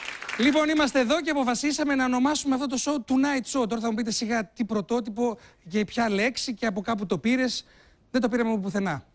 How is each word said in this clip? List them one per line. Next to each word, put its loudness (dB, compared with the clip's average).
Λοιπόν, 4
είμαστε 2
εδώ 2
και -4
αποφασίσαμε 0
να 2
ονομάσουμε 2
αυτό -2
το -2
show -2
Tonight 2
Show. 0
Τώρα -2
θα -2
μου 0
πείτε -2
σιγά -2
τι -4
πρωτότυπο -2
και 0
ποια 0
λέξη 0
και -6
από -2
κάπου -2
το 0
πήρες. 0
Δεν 2
το 0
πήραμε 0
από 0
πουθενά. -2